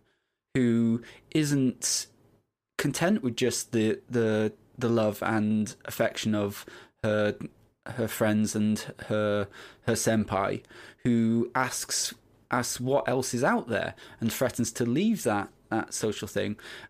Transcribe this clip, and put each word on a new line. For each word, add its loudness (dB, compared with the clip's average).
who 4
isn't 0
content 0
with -2
just 0
the, 2
the, 2
the 0
love 2
and 0
affection -2
of -2
her, 2
her -4
friends 2
and -2
her, 0
her 0
senpai, 0
who 2
asks, -2
asks -2
what 0
else 0
is 0
out 2
there -2
and 0
threatens 0
to -2
leave 2
that, 0
that -4
social -4
thing. -4